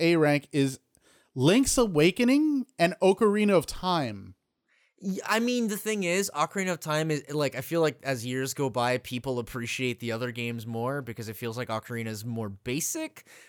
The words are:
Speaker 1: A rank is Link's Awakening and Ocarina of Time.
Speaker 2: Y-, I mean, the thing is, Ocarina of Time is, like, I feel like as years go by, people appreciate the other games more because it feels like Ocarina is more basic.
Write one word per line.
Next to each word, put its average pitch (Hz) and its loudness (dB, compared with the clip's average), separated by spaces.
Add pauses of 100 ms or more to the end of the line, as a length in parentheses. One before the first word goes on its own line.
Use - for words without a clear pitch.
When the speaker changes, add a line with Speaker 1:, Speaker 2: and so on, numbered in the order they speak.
Speaker 1:
A 170 4
rank 147 4
is 139 2 (560)
Link's 185 4
Awakening 240 4 (140)
and 175 2
Ocarina 202 4
of 165 4
Time. 117 -2 (680)
Speaker 2:
Y-, 190 -4
I 214 2
mean, 240 0
the 208 -2
thing 208 -4
is, 190 0
Ocarina 185 -2
of 156 -6
Time 156 -2
is, 143 -2 (100)
like, 143 -2
I 135 -6
feel 165 -2
like 151 2
as 127 -4
years 127 -4
go 135 -2
by, 123 0
people 123 -6
appreciate 120 -4
the 113 -6
other 120 -4
games 117 -8
more 120 -4
because 113 -12
it 107 -10
feels 113 -8
like 123 -6
Ocarina 113 -6
is 107 -8
more 113 -6
basic. 156 -6 (240)